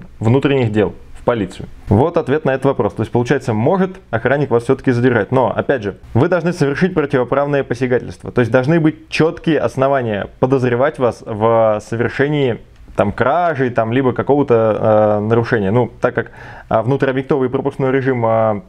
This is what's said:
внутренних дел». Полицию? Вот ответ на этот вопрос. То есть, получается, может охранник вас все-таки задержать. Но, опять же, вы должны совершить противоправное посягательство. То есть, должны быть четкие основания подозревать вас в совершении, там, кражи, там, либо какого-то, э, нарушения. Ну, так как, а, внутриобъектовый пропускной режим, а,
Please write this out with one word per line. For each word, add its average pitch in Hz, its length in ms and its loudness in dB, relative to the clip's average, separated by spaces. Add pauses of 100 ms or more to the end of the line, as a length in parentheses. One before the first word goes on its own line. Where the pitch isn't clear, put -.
(180)
внутренних 127 520 2
дел». 104 240 0 (360)
Полицию? 104 380 -4 (200)
Вот 143 280 4
ответ 156 280 0
на 143 60 2
этот 131 140 -2
вопрос. 123 300 0
То - 80 -4
есть, 107 100 -6
получается, 123 420 0
может 180 460 0 (100)
охранник 131 400 0
вас 117 140 0
все-таки 135 260 0
задержать. 120 400 2
Но, 123 240 2
опять 107 300 -2
же, 95 100 -4 (180)
вы 123 140 4
должны 175 260 0
совершить 147 400 0
противоправное 143 680 0
посягательство. 123 720 -4
То - 80 0
есть, 117 100 2
должны 131 300 2
быть 156 280 -2
четкие 160 520 0
основания 120 680 0 (140)
подозревать 127 580 2
вас 120 260 -2
в 110 640 2
совершении, 127 680 -2 (380)
там, 98 160 0
кражи, 135 580 0
там, 117 220 -2
либо 127 200 0
какого-то, 113 680 2
э, 107 400 2
нарушения. 113 500 0
Ну, 113 300 0
так 127 140 -2
как, - 180 -6 (360)
а, 110 140 2
внутриобъектовый 135 640 0
пропускной 131 440 -2
режим, 131 340 0
а, 110 420 0